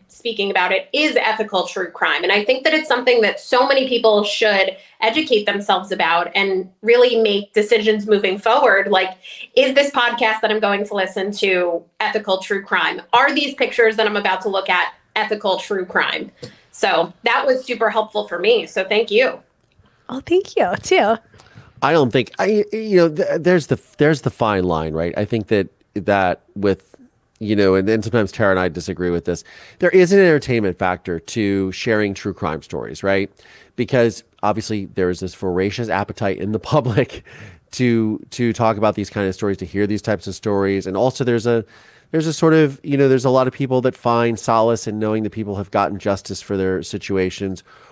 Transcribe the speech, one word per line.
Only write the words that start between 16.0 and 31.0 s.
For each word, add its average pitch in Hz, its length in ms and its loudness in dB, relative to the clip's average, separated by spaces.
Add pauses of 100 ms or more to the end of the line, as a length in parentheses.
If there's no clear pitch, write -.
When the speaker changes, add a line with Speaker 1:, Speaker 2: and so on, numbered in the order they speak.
Speaker 1:
So 170 420 0 (120)
that 269 220 2
was 254 180 0
super 220 260 -2
helpful 214 380 -4
for 175 100 -8
me. 196 280 2
So - 180 -4
thank 214 260 0
you. 233 300 2 (680)
Speaker 2:
Oh, 254 100 -8
thank 359 340 -2
you, 196 280 0
too. 226 340 2 (640)
Speaker 3:
I 143 120 2
don't 147 180 4
think, 127 300 0
I, 208 320 2
you 214 240 0
know, 170 120 6
th-, 175 320 -2
there's 175 280 2
the, 131 120 0 (180)
there's 147 240 4
the 127 80 -2
fine 104 340 0
line, 80 300 -2
right? 82 220 -2
I 104 80 -2
think 107 220 -4
that, 101 220 0 (260)
that 98 460 0 (160)
with, 98 400 -2 (420)
you 107 160 -2
know, 98 220 4
and 95 100 0
then 110 160 0
sometimes 110 300 -2
Tara 104 180 2
and 95 80 2
I 92 100 0
disagree 87 420 -6
with 85 160 -2
this, 87 180 -4 (340)
there 180 120 2
is 175 200 6
an 202 80 6
entertainment 131 580 2
factor 90 440 -4